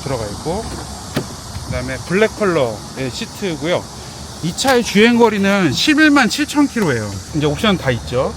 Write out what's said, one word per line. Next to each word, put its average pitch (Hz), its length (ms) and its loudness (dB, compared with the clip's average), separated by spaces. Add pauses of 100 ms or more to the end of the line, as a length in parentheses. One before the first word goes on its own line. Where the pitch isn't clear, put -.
들어가 127 220 -4
있고, 156 400 -6 (1000)
그다음에 127 280 -4 (140)
블랙 208 280 2
컬러의 135 720 0
시트고요. 160 720 -4 (600)
이 175 140 -4
차의 254 280 2
주행거리는 202 880 4
십일만 285 560 4
칠천 294 380 2
킬로예요. 127 420 0 (260)
이제 147 100 0
옵션 156 320 2
다 - 140 0
있죠. 127 460 -2